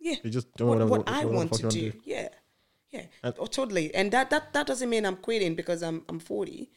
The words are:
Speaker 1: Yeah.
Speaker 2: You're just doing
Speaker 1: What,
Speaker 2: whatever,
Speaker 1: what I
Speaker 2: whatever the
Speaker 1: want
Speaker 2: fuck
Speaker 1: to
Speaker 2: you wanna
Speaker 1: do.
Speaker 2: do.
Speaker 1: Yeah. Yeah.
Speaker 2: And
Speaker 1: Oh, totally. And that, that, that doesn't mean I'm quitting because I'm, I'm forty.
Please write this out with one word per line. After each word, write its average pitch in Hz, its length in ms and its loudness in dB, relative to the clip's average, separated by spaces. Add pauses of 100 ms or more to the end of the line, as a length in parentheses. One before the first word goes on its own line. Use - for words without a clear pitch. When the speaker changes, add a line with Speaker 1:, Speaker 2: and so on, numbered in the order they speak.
Speaker 1:
Yeah. 320 220 -2
Speaker 2:
You're 113 100 -4
just 123 240 -4
doing 120 140 4
Speaker 1:
What, 113 80 6
Speaker 2:
whatever, 110 120 6
Speaker 1:
what 110 180 4
I - 40 0
Speaker 2:
whatever - 180 0
the - 60 2
Speaker 1:
want - 140 2
Speaker 2:
fuck 113 80 2 (120)
Speaker 1:
to 110 80 0
Speaker 2:
you 110 80 0
wanna 107 60 -4
Speaker 1:
do. - 60 -14
Speaker 2:
do. - 120 -14
Speaker 1:
Yeah. - 180 -4 (640)
Yeah. 240 120 -10 (200)
Speaker 2:
And 123 160 -4
Speaker 1:
Oh, - 80 -4
totally. 190 480 -2
And 196 180 2
that, 262 180 2
that, 302 240 0
that 294 120 2
doesn't 254 220 -2
mean 220 160 2
I'm 190 120 0
quitting 190 400 0
because 170 260 -2
I'm, 165 260 -4
I'm 165 100 -8
forty. - 580 -6